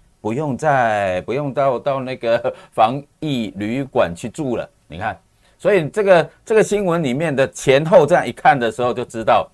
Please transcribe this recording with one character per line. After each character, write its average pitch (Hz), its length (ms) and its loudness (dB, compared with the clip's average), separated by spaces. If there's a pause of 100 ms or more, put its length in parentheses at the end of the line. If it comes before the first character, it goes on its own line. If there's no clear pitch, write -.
(220)
不 107 100 -6
用 139 240 -4
再， 110 680 0
不 104 100 -6
用 143 180 -4
到， 135 280 0
到 135 200 -4
那 127 160 -8
个 117 380 -2 (180)
防 120 300 0 (180)
疫 131 380 -4
旅 113 260 -4
馆 110 320 -2
去 117 140 -10
住 131 260 -6
了。 80 140 -6 (180)
你 82 120 -14
看， 104 200 -8 (380)
所 190 160 0
以 160 160 0
这 214 140 -4
个， 175 260 4 (160)
这 - 80 -2
个 214 100 6
新 202 220 -2
闻 170 160 0
里 135 100 -2
面 147 240 -4
的 131 140 2
前 139 340 2
后 165 220 6
这 165 80 0
样 143 140 2
一 120 40 -4
看 147 280 2
的 117 120 0
时 123 120 -4
候， 123 100 0
就 120 100 -6
知 113 200 -10
道 107 300 2